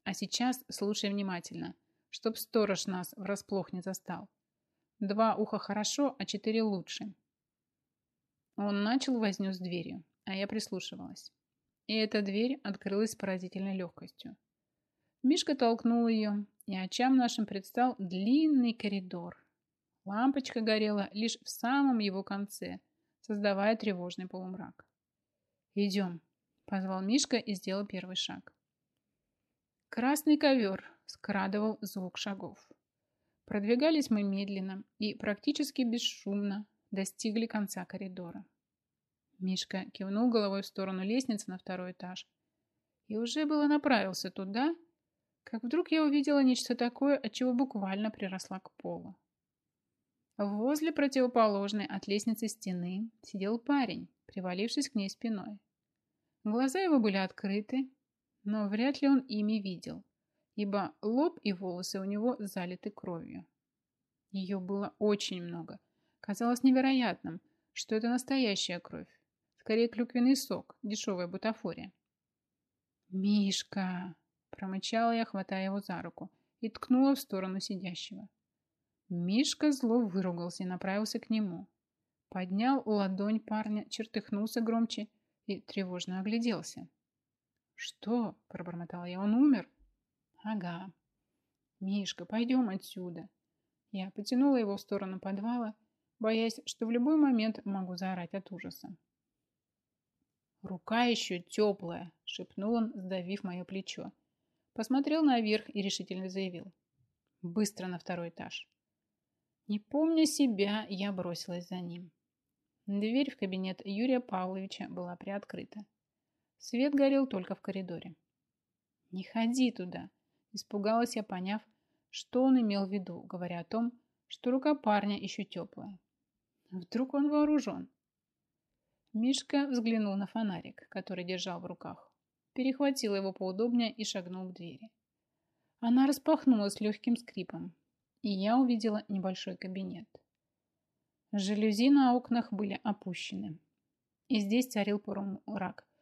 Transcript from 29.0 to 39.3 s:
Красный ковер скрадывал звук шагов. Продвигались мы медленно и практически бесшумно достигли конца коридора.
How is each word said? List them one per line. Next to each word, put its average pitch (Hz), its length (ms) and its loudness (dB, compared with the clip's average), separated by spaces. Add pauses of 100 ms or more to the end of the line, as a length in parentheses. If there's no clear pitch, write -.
Красный 294 480 2
ковер 254 480 4 (220)
скрадывал 202 760 -2
звук 185 380 -8
шагов. 190 400 -8 (840)
Продвигались 254 640 2
мы 208 120 2
медленно 196 600 -2 (160)
и 214 160 -2
практически 269 680 -2
бесшумно 208 840 -2 (240)
достигли 208 560 -2
конца 196 380 -4
коридора. 185 600 -10 (920)